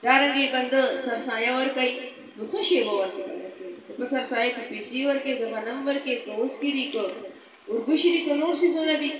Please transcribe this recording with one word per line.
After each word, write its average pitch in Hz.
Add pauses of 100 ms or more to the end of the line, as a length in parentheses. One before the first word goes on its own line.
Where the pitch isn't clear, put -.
دارنګه 277
بنده 254 (240)
سرسایه 240
ورکوي، 254 (460)
نو 214
ښه 403
شی 277
به 208
ورکړي. 185 (640)
که -
په 269
سرسایه 247
کې 226
پیسې 226
ورکړي، 269
که 226
غنم 226
ورکړي، 277 (100)
که 214
اوسکي 269
دي، 262
که 220 (680)
اوربشي 262
دي، 330
که 294
نور 311
څیزونه 320
دي 285